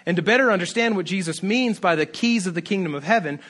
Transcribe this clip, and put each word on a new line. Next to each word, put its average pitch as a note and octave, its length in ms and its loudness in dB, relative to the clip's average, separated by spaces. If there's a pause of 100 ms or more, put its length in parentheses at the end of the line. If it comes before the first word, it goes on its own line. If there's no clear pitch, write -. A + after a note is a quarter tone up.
And F3 100 0
to E3+ 80 0
better A#3 300 4
understand G#3+ 420 0
what F#3 100 -2
Jesus E3 380 -4
means A3+ 380 0
by E3+ 160 2
the D#3 80 0
keys A#3 420 0
of F3+ 60 -4
the E3+ 80 -4
kingdom F3 340 -2
of C#3 80 -8
heaven, D#3+ 460 0